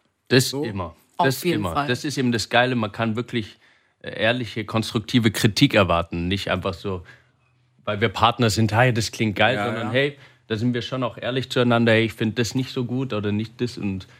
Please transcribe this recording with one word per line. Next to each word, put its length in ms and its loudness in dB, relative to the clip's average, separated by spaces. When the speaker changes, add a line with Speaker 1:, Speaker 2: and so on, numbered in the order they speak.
Speaker 1:
Das 220 6
Speaker 2:
So? 160 -4
Speaker 1:
immer. 280 -8
Speaker 3:
Auf 100 0
Speaker 1:
Das 180 0
Speaker 3:
jeden 160 0
Speaker 1:
immer. 120 -4
Speaker 3:
Fall. 160 -2
Speaker 1:
Das 160 -4
ist 140 -4
eben 120 2
das 200 -2
Geile, 240 4
man 180 -2
kann 240 -2
wirklich, 420 -6
äh, 80 -10
ehrliche, 460 -2
konstruktive 640 0
Kritik 420 4
erwarten. 560 2
Nicht 220 -2
einfach 240 -2
so, 300 -8
weil 180 -2
wir 80 2
Partner 400 2
sind, 240 2
„Hey, 180 4
das 200 -2
klingt 240 -2
geil“, 200 2
Speaker 2:
Ja, 80 -2
Speaker 1:
sondern 220 -4
Speaker 2:
ja. 60 -4
Speaker 1:
„Hey, 260 -2
da 100 -4
sind 180 0
wir 80 -4
schon 220 -6
auch 120 -6
ehrlich 340 -6
zueinander, 420 4
hey, 120 6
ich 80 -2
find 260 -2
das 160 -2
nicht 200 -2
so 100 -2
gut 300 -4
oder 180 -2
nicht 300 -4
das“, 160 -6
und 300 -6